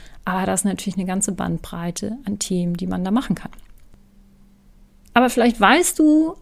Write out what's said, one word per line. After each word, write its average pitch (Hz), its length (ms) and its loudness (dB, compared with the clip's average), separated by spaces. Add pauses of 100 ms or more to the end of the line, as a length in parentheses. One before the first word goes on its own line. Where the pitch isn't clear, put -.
(240)
aber 185 220 -2
das 190 140 -2
ist - 60 0
natürlich 190 320 -4
eine 185 80 -2
ganze 190 260 -2
Bandbreite 175 960 -6
an 202 120 -6
Themen, 175 380 -2
die 185 100 -6
man 180 160 -4
da 190 80 -2
machen 220 240 0
kann. - 160 -10 (1600)
Aber 247 160 4
vielleicht 240 300 2
weißt 262 380 4
du 311 440 4